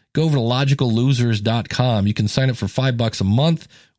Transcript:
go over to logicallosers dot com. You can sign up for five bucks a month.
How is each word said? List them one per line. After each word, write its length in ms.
go 100
over 140
to 60
logicallosers 1000
dot 260
com. 380
You 80
can 120
sign 240
up 60
for 120
five 280
bucks 240
a 40
month. 440